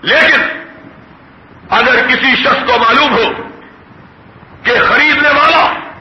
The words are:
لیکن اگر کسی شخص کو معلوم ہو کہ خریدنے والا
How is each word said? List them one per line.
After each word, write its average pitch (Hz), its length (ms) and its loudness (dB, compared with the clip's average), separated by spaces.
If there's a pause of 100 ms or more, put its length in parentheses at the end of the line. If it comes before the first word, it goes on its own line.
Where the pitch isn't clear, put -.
لیکن 240 380 2 (1300)
اگر 240 260 2 (120)
کسی 262 280 0
شخص 277 300 0
کو - 120 2
معلوم 285 340 2
ہو 427 140 0 (1400)
کہ 247 180 0
خریدنے 294 500 0
والا 311 320 2 (380)